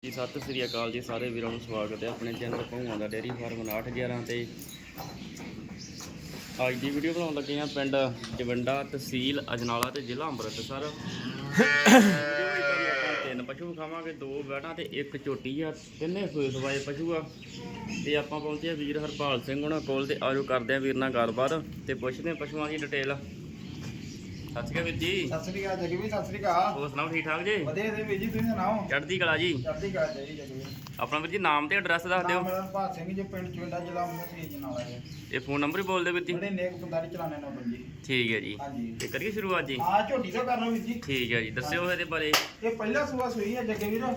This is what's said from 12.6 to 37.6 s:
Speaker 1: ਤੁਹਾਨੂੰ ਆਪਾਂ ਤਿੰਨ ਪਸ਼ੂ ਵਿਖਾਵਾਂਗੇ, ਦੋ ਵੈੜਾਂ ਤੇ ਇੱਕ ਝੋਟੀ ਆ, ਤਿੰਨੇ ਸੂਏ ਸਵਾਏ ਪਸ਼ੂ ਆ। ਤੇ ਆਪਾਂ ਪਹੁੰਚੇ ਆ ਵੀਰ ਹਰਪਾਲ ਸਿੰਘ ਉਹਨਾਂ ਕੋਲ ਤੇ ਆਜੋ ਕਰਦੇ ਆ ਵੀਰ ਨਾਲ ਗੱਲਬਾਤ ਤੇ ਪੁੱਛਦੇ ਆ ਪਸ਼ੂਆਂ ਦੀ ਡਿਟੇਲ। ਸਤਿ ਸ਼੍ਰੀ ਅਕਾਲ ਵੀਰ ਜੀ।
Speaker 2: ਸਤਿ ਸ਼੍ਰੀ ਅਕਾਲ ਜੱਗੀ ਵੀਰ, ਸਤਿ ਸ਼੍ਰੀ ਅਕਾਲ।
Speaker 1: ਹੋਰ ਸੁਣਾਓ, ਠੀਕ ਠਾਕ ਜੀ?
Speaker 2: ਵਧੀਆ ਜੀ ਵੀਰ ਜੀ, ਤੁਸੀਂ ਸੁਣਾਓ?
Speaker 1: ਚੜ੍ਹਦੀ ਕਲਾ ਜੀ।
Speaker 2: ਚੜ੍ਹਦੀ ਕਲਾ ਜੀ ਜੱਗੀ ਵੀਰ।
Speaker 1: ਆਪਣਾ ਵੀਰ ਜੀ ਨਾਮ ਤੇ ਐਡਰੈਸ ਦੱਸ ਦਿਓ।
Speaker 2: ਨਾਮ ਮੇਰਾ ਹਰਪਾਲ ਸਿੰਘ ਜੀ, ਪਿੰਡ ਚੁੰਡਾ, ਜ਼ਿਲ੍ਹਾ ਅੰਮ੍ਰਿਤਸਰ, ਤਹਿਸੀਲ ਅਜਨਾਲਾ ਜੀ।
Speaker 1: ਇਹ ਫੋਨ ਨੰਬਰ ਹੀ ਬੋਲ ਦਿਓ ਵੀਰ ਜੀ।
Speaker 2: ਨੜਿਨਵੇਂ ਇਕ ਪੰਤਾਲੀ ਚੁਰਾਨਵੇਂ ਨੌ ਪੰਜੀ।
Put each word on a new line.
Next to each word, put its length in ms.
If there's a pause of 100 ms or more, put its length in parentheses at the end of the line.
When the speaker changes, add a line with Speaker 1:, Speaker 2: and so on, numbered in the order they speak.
Speaker 1:
ਤੁਹਾਨੂੰ 260
ਆਪਾਂ 260 (100)
ਤਿੰਨ 200
ਪਸ਼ੂ 260
ਵਿਖਾਵਾਂਗੇ, 440
ਦੋ 300
ਵੈੜਾਂ 320
ਤੇ 80 (100)
ਇੱਕ 320
ਝੋਟੀ 360
ਆ, 120 (260)
ਤਿੰਨੇ 280
ਸੂਏ 240
ਸਵਾਏ 360
ਪਸ਼ੂ 280
ਆ। 80 (840)
ਤੇ 100
ਆਪਾਂ 240
ਪਹੁੰਚੇ 300
ਆ 60
ਵੀਰ 240
ਹਰਪਾਲ 420
ਸਿੰਘ 220
ਉਹਨਾਂ 180
ਕੋਲ 260
ਤੇ 160
ਆਜੋ 200
ਕਰਦੇ 320
ਆ 40
ਵੀਰ 160
ਨਾਲ 180
ਗੱਲਬਾਤ 480 (260)
ਤੇ 80
ਪੁੱਛਦੇ 340
ਆ 60
ਪਸ਼ੂਆਂ 340
ਦੀ 80
ਡਿਟੇਲ। 380 (1300)
ਸਤਿ 180
ਸ਼੍ਰੀ 60
ਅਕਾਲ 100
ਵੀਰ 140
ਜੀ। 300
Speaker 2:
ਸਤਿ 160
ਸ਼੍ਰੀ 220
ਅਕਾਲ 120
ਜੱਗੀ 180
ਵੀਰ, 160
ਸਤਿ 140
ਸ਼੍ਰੀ 140
ਅਕਾਲ। 340
Speaker 1:
ਹੋਰ 160
ਸੁਣਾਓ, 200
ਠੀਕ 160
ਠਾਕ 180
ਜੀ? 200
Speaker 2:
ਵਧੀਆ 320
ਜੀ 80
ਵੀਰ 160
ਜੀ, 80
ਤੁਸੀਂ 220
ਸੁਣਾਓ? 400
Speaker 1:
ਚੜ੍ਹਦੀ 300
ਕਲਾ 180
ਜੀ। 140 (120)
Speaker 2:
ਚੜ੍ਹਦੀ 280
ਕਲਾ 140 (100)
ਜੀ 200
ਜੱਗੀ 180
ਵੀਰ। 120 (340)
Speaker 1:
ਆਪਣਾ 200
ਵੀਰ 120
ਜੀ 60
ਨਾਮ 300
ਤੇ 80
ਐਡਰੈਸ 280
ਦੱਸ 220
ਦਿਓ। 100
Speaker 2:
ਨਾਮ 100
ਮੇਰਾ 160
ਹਰਪਾਲ 320
ਸਿੰਘ 220
ਜੀ, 80
ਪਿੰਡ 320
ਚੁੰਡਾ, 240
ਜ਼ਿਲ੍ਹਾ 240
ਅੰਮ੍ਰਿਤਸਰ, 320
ਤਹਿਸੀਲ 120
ਅਜਨਾਲਾ 360
ਜੀ। 120 (360)
Speaker 1:
ਇਹ 80
ਫੋਨ 220
ਨੰਬਰ 180
ਹੀ 40
ਬੋਲ 200
ਦਿਓ 100
ਵੀਰ 100
ਜੀ। 100
Speaker 2:
ਨੜਿਨਵੇਂ 320
ਇਕ 160
ਪੰਤਾਲੀ 280
ਚੁਰਾਨਵੇਂ 300
ਨੌ 100
ਪੰਜੀ। 340 (220)